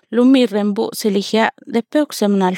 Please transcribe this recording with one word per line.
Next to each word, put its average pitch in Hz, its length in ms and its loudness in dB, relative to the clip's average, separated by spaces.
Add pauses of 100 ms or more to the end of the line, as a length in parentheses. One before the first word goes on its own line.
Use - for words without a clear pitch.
(120)
lumi 247 340 4
rembu 208 480 -2
selihia 214 560 0 (160)
de 226 160 -4
peuk - 320 -4
semanal 196 440 0